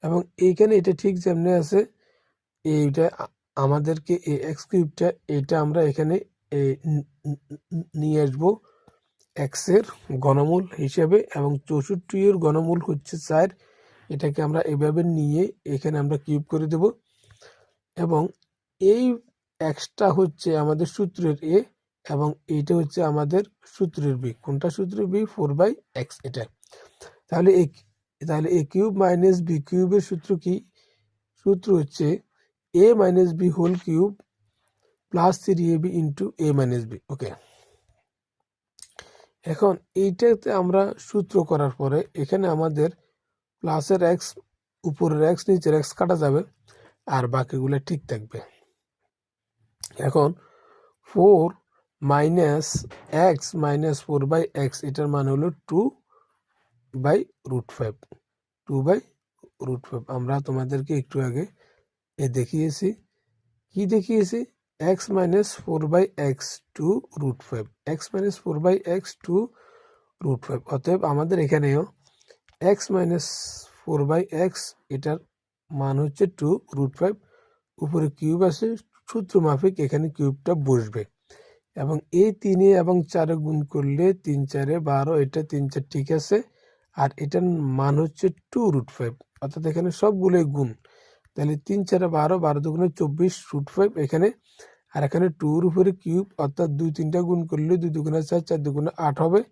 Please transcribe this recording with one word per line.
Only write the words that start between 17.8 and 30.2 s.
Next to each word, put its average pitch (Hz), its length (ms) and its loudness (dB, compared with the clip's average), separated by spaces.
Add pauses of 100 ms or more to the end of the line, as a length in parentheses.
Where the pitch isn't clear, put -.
এবং 165 240 0 (720)
এই 247 100 2 (680)
এক্সটা - 360 -2 (100)
হচ্ছে 185 320 0 (140)
আমাদের 156 320 0
সূত্রের 175 420 -2 (180)
এ, - 20 8 (560)
এবং 147 160 0 (260)
এইটা 151 240 0
হচ্ছে 151 200 -4 (120)
আমাদের 151 320 0 (320)
সূত্রের 147 460 -2
বি। 127 100 -6 (140)
কোনটা 143 300 -2
সূত্রের 202 380 -4
বি? 202 80 0 (120)
ফোর 151 160 -2 (100)
by 202 120 4 (300)
এক্স - 140 -10 (120)
এটা। 127 160 -8 (840)
তাহলে 170 200 4 (100)
এই, 165 80 4 (540)
তাহলে 156 260 -2 (100)
এ 160 40 2 (100)
কিউব 208 200 2 (100)
মাইনাস 180 360 4 (100)
বি 170 80 0 (140)
কিউবের 185 400 2
সূত্র 170 200 -8 (140)